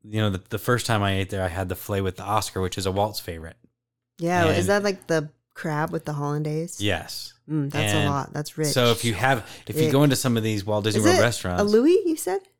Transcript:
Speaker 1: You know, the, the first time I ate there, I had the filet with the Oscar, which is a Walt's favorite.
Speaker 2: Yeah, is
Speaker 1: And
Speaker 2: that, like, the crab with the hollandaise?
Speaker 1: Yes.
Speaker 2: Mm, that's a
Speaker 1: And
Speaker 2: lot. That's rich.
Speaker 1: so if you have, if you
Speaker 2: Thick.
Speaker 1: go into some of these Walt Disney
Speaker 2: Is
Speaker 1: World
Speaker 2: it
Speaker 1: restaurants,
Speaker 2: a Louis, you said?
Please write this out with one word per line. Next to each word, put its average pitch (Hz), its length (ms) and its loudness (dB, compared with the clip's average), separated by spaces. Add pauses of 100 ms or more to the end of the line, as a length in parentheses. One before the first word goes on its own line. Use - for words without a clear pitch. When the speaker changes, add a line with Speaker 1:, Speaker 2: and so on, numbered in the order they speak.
Speaker 1:
You 110 120 -2
know, 107 100 2
the, 92 100 -4 (100)
the 107 80 -6
first 123 280 0
time 107 160 0
I 98 160 0
ate 95 120 -4
there, 95 120 -4
I 92 60 -2
had 90 200 -6
the 90 60 -4
filet 98 260 -4
with 95 160 -4
the - 60 -14
Oscar, 101 380 -4
which 92 180 -4
is 95 80 -4
a 95 60 0
Walt's 101 260 -2
favorite. 82 380 -12 (640)
Speaker 2:
Yeah, 170 280 0
is 156 140 4
Speaker 1:
And 180 80 0
Speaker 2:
that, 202 160 2
like, 196 240 -4
the 156 220 0 (220)
crab 156 380 -4
with 165 140 -6
the 151 80 -6
hollandaise? 151 680 -4
Speaker 1:
Yes. - 540 -4 (160)
Speaker 2:
Mm, 147 220 -2
that's 107 200 0
a 156 40 2
Speaker 1:
And 151 140 2
Speaker 2:
lot. 139 220 -4
That's - 240 -8
rich. 156 120 -2
Speaker 1:
so 123 240 4
if 110 120 0
you 113 100 0
have, 127 240 2 (280)
if 110 80 -8
you 156 80 2
Speaker 2:
Thick. 156 100 2
Speaker 1:
go 139 120 6
into 135 100 6
some 120 220 0
of 110 80 0
these 104 200 -2
Walt 107 200 0
Disney 107 160 2
Speaker 2:
Is 107 60 4
Speaker 1:
World 359 120 6
Speaker 2:
it - 40 6
Speaker 1:
restaurants, 104 380 0
Speaker 2:
a 208 40 4
Louis, 254 420 6
you 320 100 2
said? 370 220 -4 (220)